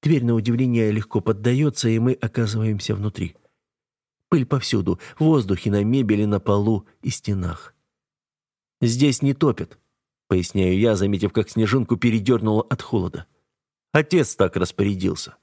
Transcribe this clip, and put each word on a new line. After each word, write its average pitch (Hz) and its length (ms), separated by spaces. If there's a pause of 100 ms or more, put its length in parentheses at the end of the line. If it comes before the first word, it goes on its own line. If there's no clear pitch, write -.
Дверь, 147 180
на 117 100
удивление, 117 580
легко 107 280
поддаётся, 120 680
и 113 100
мы 120 140
оказываемся 110 800
внутри. 98 400 (920)
Пыль 139 180
повсюду, 95 540 (180)
в 156 60
воздухе, 110 460
на 101 120
мебели, 107 420
на 104 140
полу 101 480 (160)
и 135 80
стенах. 90 640 (1040)
«Здесь 123 400
не 139 140
топят», - 460 (480)
поясняю 92 500
я, 110 160
заметив, 98 380
как - 180
Снежинку 113 460
передёрнуло 110 680
от - 200
холода. 90 440 (680)
«Отец 156 440
так 92 180
распорядился. 92 880